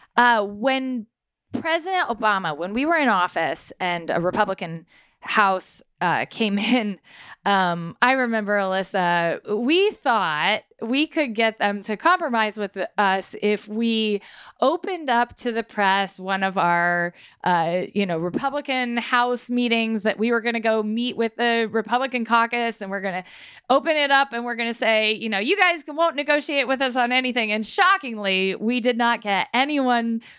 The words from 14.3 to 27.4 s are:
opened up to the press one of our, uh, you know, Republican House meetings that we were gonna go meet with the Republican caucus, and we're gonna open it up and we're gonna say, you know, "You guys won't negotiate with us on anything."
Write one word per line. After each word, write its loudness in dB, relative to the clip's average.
opened 0
up 0
to -6
the -2
press 0
one -4
of -2
our, 2
uh, 2
you 0
know, -2
Republican -4
House 0
meetings 0
that 0
we 2
were 2
gonna -2
go 2
meet -4
with -2
the 2
Republican -2
caucus, 0
and -8
we're -4
gonna -4
open 2
it 2
up 4
and -4
we're -6
gonna -2
say, 2
you -6
know, -2
"You 0
guys 2
won't -2
negotiate 0
with 0
us -2
on 0
anything." 0